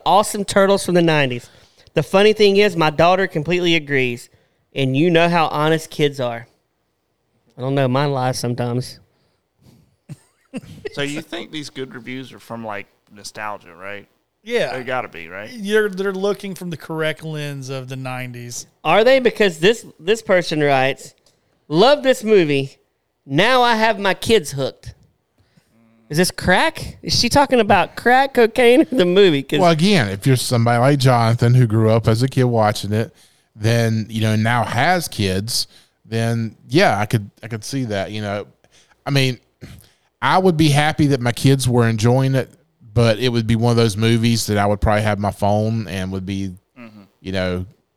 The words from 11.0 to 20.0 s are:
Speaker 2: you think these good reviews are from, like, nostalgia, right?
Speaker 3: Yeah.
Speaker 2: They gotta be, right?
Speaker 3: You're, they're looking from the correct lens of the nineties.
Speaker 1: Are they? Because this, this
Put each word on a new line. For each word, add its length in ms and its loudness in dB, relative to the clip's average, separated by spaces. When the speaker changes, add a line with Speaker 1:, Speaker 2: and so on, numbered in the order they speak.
Speaker 2:
you 200 -8
think 300 -14
these 200 -14
good 240 -14
reviews 360 -14
are 80 -20
from, 240 -14
like, 220 -10
nostalgia, 640 -14
right? 320 -16
Speaker 3:
Yeah. 340 -4
Speaker 2:
They 60 -10
gotta 240 -6
be, 200 -16
right? 240 -14
Speaker 3:
You're, 380 -2
they're 240 -6
looking 400 -4
from 160 -12
the 80 -10
correct 460 -6
lens 460 -10
of 200 -10
the 60 -12
nineties. 720 -12
Speaker 1:
Are 200 4
they? 160 6
Because 400 0
this, 260 0
this 220 -4